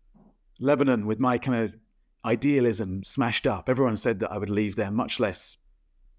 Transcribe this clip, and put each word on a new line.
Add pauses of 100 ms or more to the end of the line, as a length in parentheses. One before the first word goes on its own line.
(580)
Lebanon
with
my
kind
of (500)
idealism
smashed
up.
Everyone
said
that
I
would
leave
there
much
less (600)